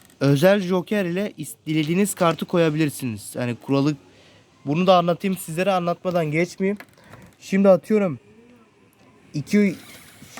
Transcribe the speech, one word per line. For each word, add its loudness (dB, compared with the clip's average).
Özel 4
Joker -2
ile -4
is-, -12
dilediğiniz 0
kartı 0
koyabilirsiniz. -2
Yani -4
kuralı 0
bunu -2
da 8
anlatayım -2
sizlere, -4
anlatmadan -2
geçmeyeyim. -2
Şimdi 2
atıyorum 2
iki, 0